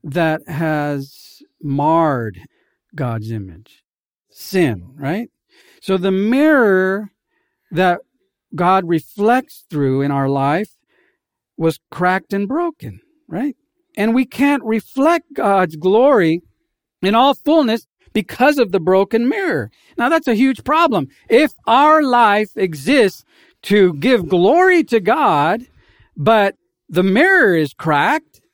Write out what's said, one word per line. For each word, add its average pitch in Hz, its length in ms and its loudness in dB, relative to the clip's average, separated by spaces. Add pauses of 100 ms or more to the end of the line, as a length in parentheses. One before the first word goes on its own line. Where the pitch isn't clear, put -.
that 156 460 -4
has 147 720 -6 (400)
marred 143 800 -2 (520)
God's 117 380 -6
image? 95 520 -14 (460)
Sin, 131 640 -4
right? 156 360 -8 (500)
So 190 160 -2
the 190 140 -2
mirror 208 1000 0 (640)
that 175 300 0 (520)
God 180 340 0
reflects 208 800 -2
through 139 360 -2
in 143 80 -2
our 139 180 -2
life 143 460 -2 (840)
was 160 220 -2 (100)
cracked 180 440 -2
and 202 140 -4
broken, 285 520 -8 (280)
right? 240 280 -6 (420)
And 220 160 0
we 254 120 0
can't 277 380 -2
reflect 269 680 -2
God's 185 420 0
glory 185 680 2 (580)
in 202 140 0
all 262 180 4
fullness 269 540 0 (260)
because 277 460 0
of 202 120 0
the 190 80 0
broken 196 480 0
mirror. 262 440 -4 (260)
Now, 247 120 -2
that's 330 180 0
a 233 80 0
huge 254 280 0
problem. 269 440 0 (220)
If 285 240 2 (120)
our 302 380 4
life 220 520 2
exists 190 720 -2 (380)
to 190 300 2
give 180 360 0
glory 320 540 2
to 233 160 -2
God, 190 680 0 (500)
but 196 420 2 (300)
the 180 160 0
mirror 233 520 2
is 156 180 -2
cracked 160 680 -2 (120)